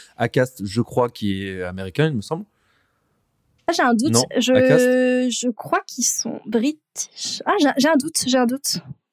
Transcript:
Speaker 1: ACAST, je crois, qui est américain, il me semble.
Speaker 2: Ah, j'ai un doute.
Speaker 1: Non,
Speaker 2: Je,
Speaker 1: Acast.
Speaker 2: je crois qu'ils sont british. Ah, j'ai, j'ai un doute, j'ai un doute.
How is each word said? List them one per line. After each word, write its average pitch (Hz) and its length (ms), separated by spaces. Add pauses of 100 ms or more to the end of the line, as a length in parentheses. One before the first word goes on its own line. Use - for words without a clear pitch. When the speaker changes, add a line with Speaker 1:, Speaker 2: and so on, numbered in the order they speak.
(180)
Speaker 1:
ACAST, 120 480
je 101 160
crois, 120 280
qui 98 340
est 95 180
américain, 95 460
il 151 80
me 104 60
semble. 170 240 (1200)
Speaker 2:
Ah, 339 60
j'ai 339 100
un 220 100
doute. 233 180
Speaker 1:
Non, - 120 (160)
Speaker 2:
Je, 254 140
Speaker 1:
Acast. 254 840
Speaker 2:
je 247 120
crois - 340
qu'ils - 180
sont - 440
british. - 1000
Ah, 349 160
j'ai, 285 160
j'ai 277 120
un 320 80
doute, 311 280
j'ai 254 140
un 247 80
doute. - 320 (340)